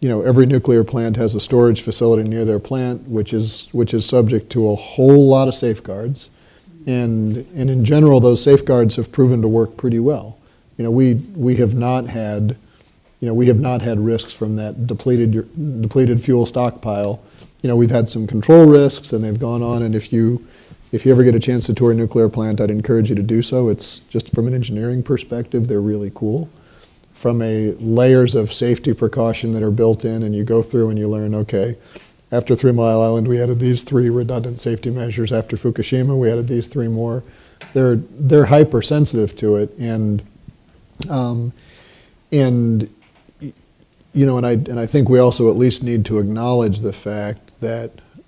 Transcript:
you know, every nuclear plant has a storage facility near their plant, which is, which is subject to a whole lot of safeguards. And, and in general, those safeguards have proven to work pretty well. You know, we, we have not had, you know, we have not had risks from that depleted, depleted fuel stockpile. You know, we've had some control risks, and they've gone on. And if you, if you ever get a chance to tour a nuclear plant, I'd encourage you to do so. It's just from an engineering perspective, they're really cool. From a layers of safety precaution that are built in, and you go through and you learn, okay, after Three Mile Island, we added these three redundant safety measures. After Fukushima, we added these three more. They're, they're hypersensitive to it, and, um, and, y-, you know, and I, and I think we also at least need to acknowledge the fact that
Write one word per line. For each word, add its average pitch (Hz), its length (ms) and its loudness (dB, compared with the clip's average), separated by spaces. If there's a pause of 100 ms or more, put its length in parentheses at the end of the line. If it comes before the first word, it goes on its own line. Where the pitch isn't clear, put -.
you 135 80 -2
know, 107 140 -2
every 127 240 4
nuclear 123 380 2
plant 113 320 -4
has 113 180 -2
a 104 60 -4
storage 120 420 2
facility 113 460 0
near 113 160 -4
their 107 160 0
plant, 127 480 -8
which 107 240 -6
is, 110 400 -6
which 120 220 -2
is 110 120 -2
subject 113 440 0
to 110 180 0
a 104 80 -2
whole 139 520 6
lot 135 200 4
of 123 60 -4
safeguards. 117 760 -6 (560)
And, 117 520 -2 (160)
and 135 140 -2
in 127 160 0
general, 143 360 6
those 120 220 4
safeguards 131 540 4
have 113 140 -6
proven 127 320 2
to 110 60 0
work 113 280 0
pretty 117 220 -2
well. 117 400 -4 (380)
You 117 80 -6
know, 113 80 -2
we, 123 220 4
we 127 420 -2
have 120 180 2
not 123 320 -2
had, 104 500 -6 (640)
you 123 60 -6
know, 113 80 -2
we 123 140 2
have 113 100 4
not 123 240 -4
had 113 160 -4
risks 110 340 -4
from 107 240 -6
that 107 300 -8
depleted, 117 460 0 (500)
depleted 120 400 0
fuel 120 240 0
stockpile. 107 760 -4 (420)
You 135 60 -2
know, 120 60 0
we've 117 160 4
had 117 180 0
some 110 200 -6
control 156 380 8
risks, 143 460 4
and 110 120 -2
they've 107 140 -4
gone 120 260 -4
on. 120 180 -2
And 110 140 -2
if 107 160 -8
you, 117 340 0 (460)
if 113 120 -4
you 131 60 6
ever 127 140 6
get 120 100 4
a 113 60 0
chance 123 260 -2
to 113 80 -2
tour 120 160 2
a 113 40 2
nuclear 113 340 0
plant, 110 320 -4
I'd 107 100 -2
encourage 110 400 0
you 104 60 -2
to 104 60 -2
do 113 200 0
so. 127 260 -2
It's - 300 -6 (100)
just - 240 -6
from 117 140 -2
an 127 80 -4
engineering 120 480 -4
perspective, 120 640 -4
they're 104 140 -2
really 104 340 -4
cool. 131 340 -6 (640)
From 117 300 -2
a 110 380 -2
layers 123 560 4
of 107 180 -2
safety 120 400 -2
precaution 113 580 -2
that 110 120 -2
are 104 80 0
built 110 320 0
in, 113 180 -4
and 107 100 -4
you 104 120 -2
go 113 180 0
through 113 280 0
and 107 80 -4
you 107 100 -4
learn, 107 260 -4
okay, 107 420 -4 (540)
after 120 240 0
Three 127 160 2
Mile 113 320 2
Island, 113 240 0
we 120 160 0
added 120 160 -2
these 123 240 -2
three 123 260 0
redundant 120 520 -4
safety 117 300 -6
measures. 117 420 -6
After 110 240 -4
Fukushima, 127 600 -2
we 120 140 0
added 117 160 -2
these 120 220 -4
three 120 180 -6
more. 117 380 -4 (480)
They're, 127 240 2
they're 139 480 2
hypersensitive 143 920 2
to 104 180 0
it, 104 220 -4
and, 110 440 -4 (880)
um, 120 420 -4 (760)
and, 120 580 0 (540)
y-, 143 100 -14 (640)
you 139 100 2
know, 131 120 2
and 120 100 -2
I, 120 60 0
and 117 260 -4
I 113 80 -4
think 131 220 0
we 127 100 4
also 120 320 4
at 101 60 2
least 123 260 0
need 117 240 -2
to 107 140 -2
acknowledge 110 600 -2
the 104 120 -6
fact 104 680 -12
that 117 300 -8 (380)